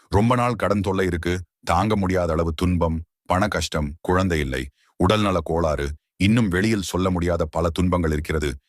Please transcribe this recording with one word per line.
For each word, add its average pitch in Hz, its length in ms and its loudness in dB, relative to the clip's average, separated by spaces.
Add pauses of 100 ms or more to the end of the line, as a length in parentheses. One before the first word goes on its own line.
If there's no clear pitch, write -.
(120)
ரொம்ப 113 240 4
நாள் 120 260 0
கடன் 98 240 0
தொல்லை 95 220 0
இருக்கு, 85 260 0 (320)
தாங்க 92 300 2
முடியாத 90 380 0
அளவு 82 200 0
துன்பம், 85 440 0 (300)
பண 92 200 0
கஷ்டம், 80 420 -4 (120)
குழந்தை 90 380 0
இல்லை, 65 240 -4 (360)
உடல்நல 101 440 2
கோளாறு, 78 440 -2 (320)
இன்னும் 107 320 2
வெளியில் 101 380 0
சொல்ல 92 200 0
முடியாத 85 360 0
பல 82 240 -2
துன்பங்கள் 87 440 0
இருக்கிறது 76 360 -2 (200)